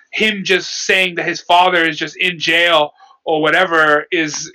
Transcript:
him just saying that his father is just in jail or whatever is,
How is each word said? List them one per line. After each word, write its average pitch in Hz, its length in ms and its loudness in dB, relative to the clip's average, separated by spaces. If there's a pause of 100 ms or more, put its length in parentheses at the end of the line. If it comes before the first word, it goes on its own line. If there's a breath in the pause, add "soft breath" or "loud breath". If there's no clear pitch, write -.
(120 soft breath)
him 208 320 -2
just 180 440 -4
saying 190 280 0
that 165 120 -6
his 165 140 -6
father 180 460 4
is 156 120 -4
just 156 180 -8
in 180 220 -4
jail 165 540 2 (320 soft breath)
or 156 160 0
whatever 156 680 2
is, 151 440 -4